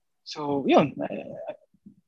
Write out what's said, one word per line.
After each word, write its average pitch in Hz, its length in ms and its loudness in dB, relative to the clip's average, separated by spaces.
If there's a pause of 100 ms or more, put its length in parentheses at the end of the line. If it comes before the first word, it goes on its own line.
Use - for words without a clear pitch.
(240)
So, 143 440 -2
yun. 208 340 6
I, - 340 -8 (720)